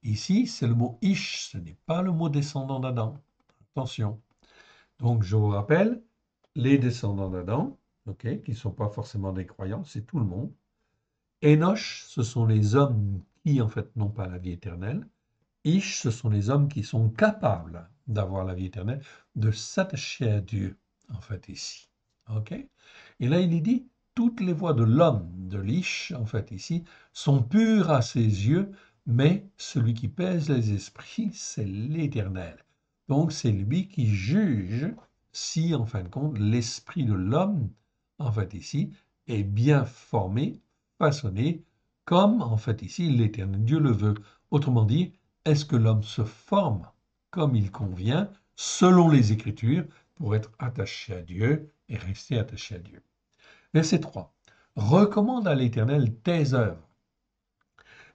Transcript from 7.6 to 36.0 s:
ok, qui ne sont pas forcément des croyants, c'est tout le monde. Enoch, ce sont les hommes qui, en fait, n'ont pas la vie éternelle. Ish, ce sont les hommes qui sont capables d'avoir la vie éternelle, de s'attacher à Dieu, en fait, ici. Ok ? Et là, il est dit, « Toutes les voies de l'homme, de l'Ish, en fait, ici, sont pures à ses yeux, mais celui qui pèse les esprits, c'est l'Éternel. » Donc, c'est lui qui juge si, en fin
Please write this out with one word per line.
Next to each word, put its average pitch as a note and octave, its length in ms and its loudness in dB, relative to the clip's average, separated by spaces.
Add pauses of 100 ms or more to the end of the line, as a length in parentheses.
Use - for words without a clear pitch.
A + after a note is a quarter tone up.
ok, A2+ 380 -8
qui - 80 -8
ne A2 40 -4
sont G#2 160 -6
pas G#2 180 -4
forcément G2 440 -6
des F#2 120 -6
croyants, G2+ 380 -8
c'est A2 220 -10
tout D#3+ 140 -4
le A2+ 60 0
monde. F#2+ 260 -6 (920)
Enoch, D#3+ 640 2
ce - 160 -4
sont A2+ 220 0
les G#2+ 300 4
hommes G#2+ 460 2 (220)
qui, C#3+ 180 2
en A2 60 2
fait, - 280 -6
n'ont G#2 140 -2
pas G#2 180 -6
la F2+ 100 -10
vie F2+ 140 -8
éternelle. F#2+ 540 -8 (600)
Ish, F#3 340 0
ce B2 120 -2
sont A2 180 -2
les G#2 200 2
hommes C#3+ 200 2
qui - 140 -4
sont A2+ 260 2
capables F2+ 800 -2 (180)
d'avoir F#2+ 380 -2
la F#2 80 -6
vie F#2 140 -6
éternelle, G2+ 340 -8 (340)
de A2 160 0
s'attacher C#3+ 800 -4
à G#2 80 2
Dieu, F#2+ 380 -6 (360)
en G2 60 -10
fait, - 300 -12
ici. - 400 -16 (440)
Ok ? G#2+ 200 -6 (680)
Et B2 80 -2
là, D#3+ 120 4
il F3 140 2
est E3 80 0
dit, « A#3+ 260 0 (280)
Toutes A#3 240 0
les F3+ 140 0
voies D#3+ 200 0
de A#2 100 4
l'homme, A2+ 440 4 (220)
de G2+ 80 -8
l'Ish, C3 560 -4
en A#2+ 120 -6
fait, A2 260 -6
ici, E3 340 -8 (260)
sont C#3 320 2
pures G#3 460 4
à C#3 120 4
ses - 200 0
yeux, A2+ 500 2 (360)
mais C#3+ 500 2
celui A#2+ 360 -2
qui A#2 140 -4
pèse F3 420 -2
les A#2 240 0
esprits, - 600 -8
c'est - 320 -10
l'Éternel. » G2 1000 -6 (460)
Donc, D3+ 220 2
c'est - 200 0
lui A2+ 360 0
qui A#2+ 200 -2
juge A#2 840 0 (380)
si, E3 440 -2
en A#2 100 0
fin G#2+ 180 -6